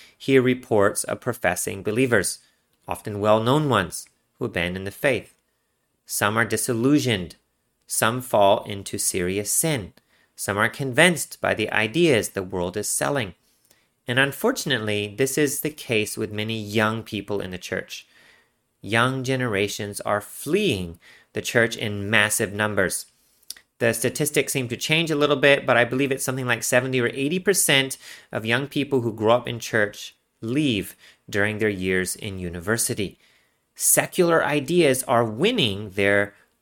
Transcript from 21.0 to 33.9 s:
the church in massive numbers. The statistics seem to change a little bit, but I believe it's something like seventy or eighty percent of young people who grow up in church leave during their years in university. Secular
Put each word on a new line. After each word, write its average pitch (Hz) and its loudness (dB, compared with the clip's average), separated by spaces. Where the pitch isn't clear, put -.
the 107 -6
church 113 0
in 101 -6
massive 107 2
numbers. 101 -2
The 117 2
statistics 135 -2
seem 127 -2
to 117 -6
change 160 0
a 156 0
little 147 2
bit, 139 6
but 127 4
I 120 6
believe 131 0
it's 131 -2
something 131 -4
like 113 0
seventy 131 2
or 120 2
eighty 143 -2
percent 147 2
of 110 -6
young 123 0
people 139 0
who 113 -2
grow 110 2
up 120 0
in 120 -6
church - -2
leave 117 -2
during 107 0
their 107 2
years 92 -2
in 98 -10
university. 90 -4
Secular 165 2